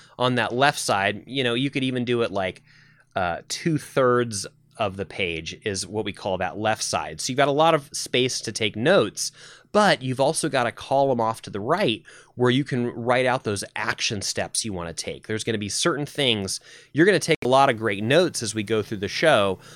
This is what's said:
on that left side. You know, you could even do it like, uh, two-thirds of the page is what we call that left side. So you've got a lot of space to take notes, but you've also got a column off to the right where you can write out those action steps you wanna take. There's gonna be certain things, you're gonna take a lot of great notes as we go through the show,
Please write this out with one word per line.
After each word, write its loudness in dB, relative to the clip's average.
on 2
that 0
left 2
side. 0
You -4
know, 0
you 0
could -2
even -2
do 0
it -2
like, -2
uh, -2
two-thirds 0
of -2
the -6
page -6
is -4
what -4
we -6
call -4
that -4
left 0
side. -4
So -6
you've -8
got 4
a 2
lot 4
of -2
space -2
to -6
take -2
notes, 2
but 4
you've -2
also 2
got 2
a -2
column 0
off -2
to -16
the -6
right 0
where 4
you 2
can -2
write 0
out 0
those -2
action -4
steps -4
you -6
wanna -8
take. -10
There's -6
gonna -2
be -6
certain -2
things, 0
you're 4
gonna 4
take 0
a 0
lot 6
of 0
great -2
notes 2
as -4
we -2
go 0
through -8
the -4
show, 4